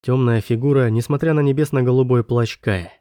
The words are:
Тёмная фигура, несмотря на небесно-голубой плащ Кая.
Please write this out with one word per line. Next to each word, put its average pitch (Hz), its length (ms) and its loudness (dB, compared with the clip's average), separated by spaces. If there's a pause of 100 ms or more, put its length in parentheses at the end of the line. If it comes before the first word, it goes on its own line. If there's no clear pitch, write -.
Тёмная 123 380 0
фигура, 127 480 0
несмотря 143 440 -2
на 151 60 2
небесно-голубой 131 840 0
плащ 120 360 -2
Кая. 92 420 -4